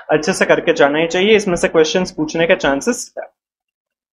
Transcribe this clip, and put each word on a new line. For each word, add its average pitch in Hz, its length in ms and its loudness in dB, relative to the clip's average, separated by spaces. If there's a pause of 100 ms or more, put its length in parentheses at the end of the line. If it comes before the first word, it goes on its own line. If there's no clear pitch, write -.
(100)
अच्छे 156 220 0
से 196 120 0
करके 160 280 2
जाना 151 260 2
ही 165 80 0
चाहिए, 190 300 2
इसमें 190 200 0
से 180 120 -2
questions 170 420 0
पूछने 165 360 -4
के 185 80 2
चांसेस 151 640 -4
है। - 80 -12 (880)